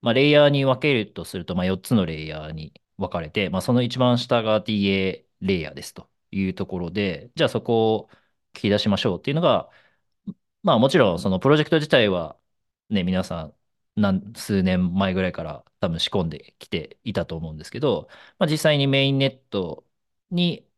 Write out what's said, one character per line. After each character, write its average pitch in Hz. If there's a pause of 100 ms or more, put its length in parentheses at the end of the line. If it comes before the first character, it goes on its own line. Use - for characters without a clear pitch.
ま 117
あ、 -
レ 139
イ 147
ヤ 147
ー -
に 139
分 127
け 151
る 107
と -
す -
る 87
と、 90
ま 90
あ、 -
四 95
つ -
の 98
レ 78
イ 78
ヤ 78
ー -
に - (240)
分 -
か 87
れ 78
て、 92
ま 92
あ、 -
そ 127
の 123
一 123
番 123
下 120
が 107
デ 110
ィ 101
ー 98
エ 95 (160)
ー 92
レ 95
イ 82
ヤ 73
ー -
で -
す -
と - (220)
い 95
う 92
と 92
こ 92
ろ 85
で、 92
じ 165
ゃ 131
あ -
そ 113
こ 113
を - (440)
切 -
り 143
出 202
し 110
ま 98
し -
ょ 92
う -
っ -
て 135
い -
う -
の 165
が、 120 (920)
ま 175
あ、 113
も 135
ち 180
ろ 107
ん 85
そ 101
の 92
プ 131
ロ 151
ジ 151
ェ -
ク -
ト 165
自 147
体 117
は 82 (520)
ね、 98
皆 92
さ 85
ん - (400)
何、 101
数 98
年 90
前 98
ぐ 92
ら 92
い -
か 82
ら 76 (160)
多 90
分 82
仕 -
込 95
ん 82
で -
き -
て -
い 104
た 87
と -
思 80
う -
ん 78
で 76
す -
け 117
ど、 117 (300)
ま 196
あ、 151
実 151
際 151
に 139
メ 139
イ 139
ン 135
ネ 139
ッ 135 (100)
ト - (460)
に 175 (100)